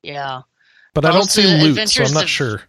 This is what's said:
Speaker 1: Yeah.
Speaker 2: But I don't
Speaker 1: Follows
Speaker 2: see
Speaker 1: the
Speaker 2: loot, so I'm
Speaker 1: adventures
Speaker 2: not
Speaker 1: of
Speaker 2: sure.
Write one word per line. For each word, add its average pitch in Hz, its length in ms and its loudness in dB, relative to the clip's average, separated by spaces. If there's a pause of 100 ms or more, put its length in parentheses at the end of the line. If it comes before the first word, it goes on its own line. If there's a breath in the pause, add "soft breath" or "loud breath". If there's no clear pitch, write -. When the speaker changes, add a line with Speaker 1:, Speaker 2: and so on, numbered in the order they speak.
Speaker 1:
Yeah. 139 400 -12 (520 soft breath)
Speaker 2:
But 143 100 -2
I 160 40 2
don't 175 80 2 (120)
Speaker 1:
Follows - 40 -4
Speaker 2:
see 214 100 2
Speaker 1:
the 196 60 4
Speaker 2:
loot, 160 100 4
so 151 60 4
I'm 156 60 4
Speaker 1:
adventures 143 440 -2
Speaker 2:
not 156 100 0
Speaker 1:
of 170 60 -6
Speaker 2:
sure. 110 380 -6